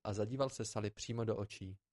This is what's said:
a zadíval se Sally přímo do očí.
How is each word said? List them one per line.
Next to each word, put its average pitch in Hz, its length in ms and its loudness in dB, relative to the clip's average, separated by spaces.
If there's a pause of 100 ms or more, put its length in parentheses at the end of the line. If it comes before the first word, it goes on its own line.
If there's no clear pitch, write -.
a 107 80 0
zadíval 120 380 2
se - 140 -2
Sally 104 260 0
přímo 117 340 -2
do 110 120 4
očí. 98 420 -4 (140)